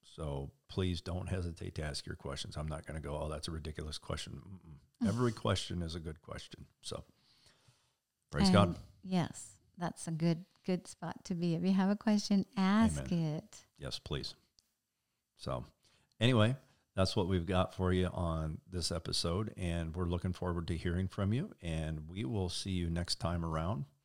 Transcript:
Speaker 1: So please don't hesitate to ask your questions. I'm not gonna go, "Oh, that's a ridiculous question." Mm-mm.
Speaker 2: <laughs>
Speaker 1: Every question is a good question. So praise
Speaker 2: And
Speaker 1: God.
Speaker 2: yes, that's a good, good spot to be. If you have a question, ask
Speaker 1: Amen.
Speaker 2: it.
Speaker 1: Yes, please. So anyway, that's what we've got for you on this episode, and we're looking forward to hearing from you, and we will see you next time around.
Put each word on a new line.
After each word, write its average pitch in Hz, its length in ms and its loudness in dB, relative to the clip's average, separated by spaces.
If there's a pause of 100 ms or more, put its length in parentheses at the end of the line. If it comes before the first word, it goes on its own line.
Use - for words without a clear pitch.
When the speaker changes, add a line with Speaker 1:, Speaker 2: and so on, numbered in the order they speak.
Speaker 1:
So 71 480 -6 (180)
please 90 340 0
don't 92 260 -6
hesitate 90 480 -4
to 80 60 -4
ask 76 240 -6
your 82 100 -8
questions. - 400 -8
I'm 76 120 -4
not 73 180 -6
gonna 78 140 -6
go, 73 180 -6
"Oh, 76 100 -4
that's 76 200 -6
a - 20 -6
ridiculous 76 480 -8
question." - 440 -8
Mm-mm. - 640 -8
Speaker 2:
<laughs> - 20 -
Speaker 1:
Every 117 240 2
question 90 500 -2
is 82 120 -4
a 85 60 -6
good 78 220 -10
question. - 440 -14 (160)
So - 220 -8 (1300)
praise 196 180 4
Speaker 2:
And 185 60 8
Speaker 1:
God. 175 240 8 (240)
Speaker 2:
yes, - 540 -2 (220)
that's - 300 -4
a - 20 -4
good, 165 340 2 (220)
good 180 200 -2
spot - 400 -10
to 190 80 -2
be. 170 200 2
If 170 100 -2
you 190 80 4
have 190 180 4
a 208 60 4
question, 208 480 4 (140)
ask 190 520 4
Speaker 1:
Amen. 160 260 2
Speaker 2:
it. - 280 -12 (140)
Speaker 1:
Yes, - 200 -6
please. 67 360 -6 (1000)
So 64 280 -4 (560)
anyway, 117 360 6 (380)
that's 95 220 2
what 98 100 2
we've 87 200 2
got 92 280 2
for 92 180 2
you 92 160 4
on 80 520 -2 (100)
this 87 220 -2
episode, 85 640 -2
and 85 400 -2
we're 90 120 0
looking 90 260 0
forward 87 340 -2
to 87 80 0
hearing 87 320 0
from 101 240 0
you, 147 300 -2
and 78 460 -4
we 92 180 -6
will 101 240 0
see - 220 -4
you 87 180 0
next 85 260 -2
time 85 300 -2
around. 82 400 -2 (180)